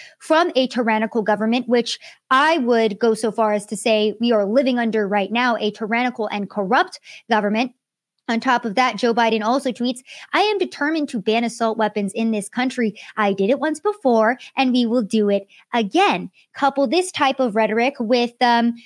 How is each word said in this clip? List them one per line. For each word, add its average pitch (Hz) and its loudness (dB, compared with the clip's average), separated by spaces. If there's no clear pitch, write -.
from 320 2
a 254 2
tyrannical 220 -2
government," 220 0
which 233 0
I 302 4
would 226 2
go 226 2
so 220 -4
far 220 0
as 208 -2
to 214 -8
say 214 0
we 240 0
are 208 2
living 247 2
under 220 0
right 196 -2
now, 240 0
a 214 -2
tyrannical 233 -4
and 208 -6
corrupt 233 -2
government. 220 0
On 233 0
top 240 0
of 202 -6
that, 247 2
Joe 233 2
Biden 226 2
also 254 0
tweets, 247 -4
"I 320 2
am 415 0
determined 311 -2
to 247 -6
ban 226 0
assault 226 -2
weapons 214 -2
in 226 -2
this 208 -4
country. 247 -2
I 208 2
did 196 0
it 277 2
once 302 -4
before, 254 2
and 254 0
we 240 2
will 240 0
do 208 0
it 202 0
again." 226 0
Couple 277 0
this 359 0
type 269 0
of 226 -2
rhetoric 220 0
with, 240 -2
um, 233 2